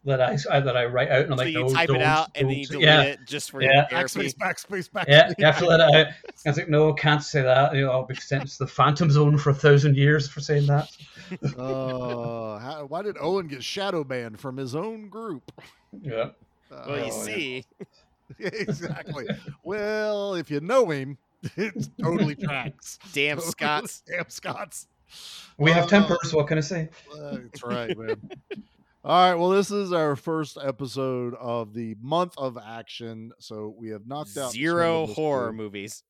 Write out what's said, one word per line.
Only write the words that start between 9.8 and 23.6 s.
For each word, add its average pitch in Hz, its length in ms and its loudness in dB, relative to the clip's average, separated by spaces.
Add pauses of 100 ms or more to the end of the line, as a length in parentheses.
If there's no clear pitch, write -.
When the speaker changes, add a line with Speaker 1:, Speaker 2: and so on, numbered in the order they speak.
Speaker 1:
years 143 320 4
for - 140 -12
saying 143 260 0
that." 147 220 2 (680)
Speaker 3:
Uh, 123 1000 -6
how, 147 280 -12
why 160 140 -8
did 208 180 -8
Owen 175 280 -2
get 135 160 -10
shadow 196 400 -4
banned 120 380 -8
from 131 160 -10
his 135 180 -8
own 214 340 -8
group? 202 420 -12 (500)
Speaker 1:
Yeah. 113 300 -6 (380)
Speaker 3:
Uh, 131 180 -18
Speaker 2:
Well, 143 100 -8
you - 60 -6
Speaker 1:
Oh, - 20 -6
yeah. - 60 -8
Speaker 2:
see. 180 580 -8
Speaker 3:
<laughs> - 680 -20
Exactly. 170 880 -8 (360)
Well, 208 720 -4
if 165 160 -8
you 143 80 -2
know 202 300 2
him, 139 280 -6 (260)
<laughs> - 120 -8
it's 196 340 -6 (120)
totally 160 340 0
tracks. 139 680 -8
Speaker 2:
<laughs> - 80 -20
Damn 143 240 0
Speaker 3:
Totally 165 140 -6
Speaker 2:
Scots. 151 560 -4